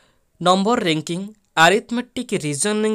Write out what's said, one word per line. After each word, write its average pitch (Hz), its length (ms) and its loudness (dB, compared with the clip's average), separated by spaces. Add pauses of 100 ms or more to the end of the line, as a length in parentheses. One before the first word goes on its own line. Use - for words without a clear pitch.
(400)
ନମ୍ବର 196 440 2
ରାଙ୍କିଂ, 165 360 -2 (360)
ଆରିଥମେଟିକ୍ 233 800 0 (100)
ରିଜନିଂ 208 500 -2